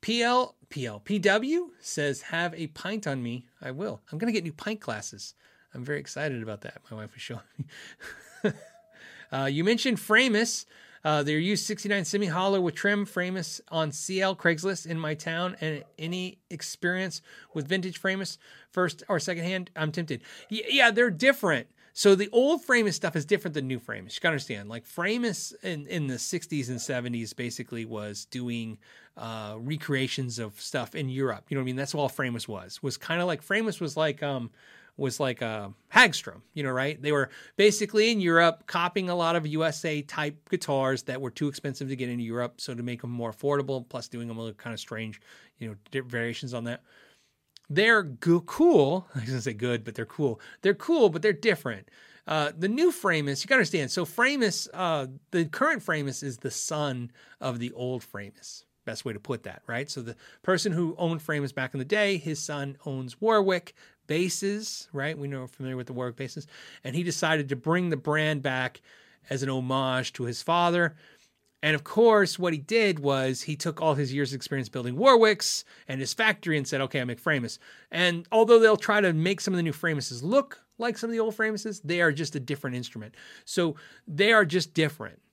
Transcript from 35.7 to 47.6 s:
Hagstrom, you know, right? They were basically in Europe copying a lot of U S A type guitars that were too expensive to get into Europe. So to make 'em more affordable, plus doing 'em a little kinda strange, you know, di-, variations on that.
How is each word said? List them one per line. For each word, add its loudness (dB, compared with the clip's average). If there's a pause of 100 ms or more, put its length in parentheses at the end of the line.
Hagstrom, 4 (100)
you -6
know, -2
right? -2
They 0
were 2 (260)
basically 4
in 2
Europe 4
copying -2
a 0
lot 2
of 0
U 0
S -2
A -2
type -6
guitars 0
that -6
were -6
too -4
expensive -6
to -6
get -4
into -4
Europe. -6
So -10
to -8
make -6
'em -6
more -6
affordable, -2
plus -10
doing -8
'em -8
a -8
little -10
kinda -10
strange, -10 (380)
you -10
know, -12 (160)
di-, -2
variations -6
on -6
that. -8 (880)